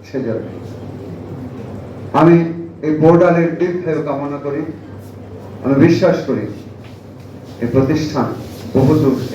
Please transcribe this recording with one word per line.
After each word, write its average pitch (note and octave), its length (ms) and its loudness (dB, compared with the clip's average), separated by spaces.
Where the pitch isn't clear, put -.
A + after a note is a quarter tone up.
সেজন্য A#2 380 -4
আমি E3+ 160 8
এই D#3 60 2
পোর্টালের E3+ 460 6
দীর্ঘায়ু D#3+ 480 0
কামনা C#3+ 380 -4
করি। D3 160 -4
আমি C3+ 100 2
বিশ্বাস E3+ 300 6
করি G#2+ 160 -2
এই A#2 120 -2
প্রতিষ্ঠান C3+ 540 2
বহুদূর C#3 400 4